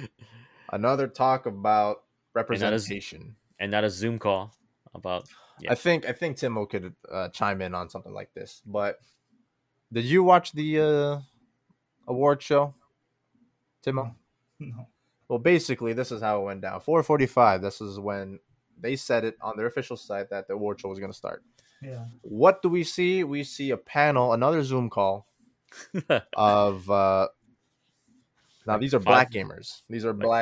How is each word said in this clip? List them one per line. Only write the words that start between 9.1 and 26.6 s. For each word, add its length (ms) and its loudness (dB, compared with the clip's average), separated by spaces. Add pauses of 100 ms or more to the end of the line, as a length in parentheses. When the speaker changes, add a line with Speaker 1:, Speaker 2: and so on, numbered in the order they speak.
Speaker 1:
did 100 0
you 200 4
watch 280 6
the, 300 -2
uh, 380 2 (840)
award 380 2
show, 300 2 (1120)
Timo? 280 -4 (460)
Speaker 3:
No. 80 -12 (100)
No. 100 -16 (420)
Speaker 1:
Well, 100 0
basically, 540 2
this 180 -4
is 100 -8
how 200 0
it 40 -4
went 160 -8
down. 200 -8
Four 200 2
forty-five, 600 4
this 180 -6
is 180 -10
when 420 -8 (380)
they 200 -6
said 260 -2
it 180 -4
on 140 -8
their 120 -4
official 280 -6
site 360 -8
that 180 -8
the 40 -4
award 280 -6
show 80 -8
was 100 -10
gonna 140 -12
start. 300 -12 (380)
Speaker 3:
Yeah. 240 -14 (160)
Speaker 1:
What 400 4
do 80 2
we 140 0
see? 400 0
We 220 -6
see 260 -6
a 60 0
panel, 560 2
another 300 2
Zoom 260 -2
call 380 -2 (680)
Speaker 2:
<laughs> 160 -6 (240)
Speaker 1:
of, 560 4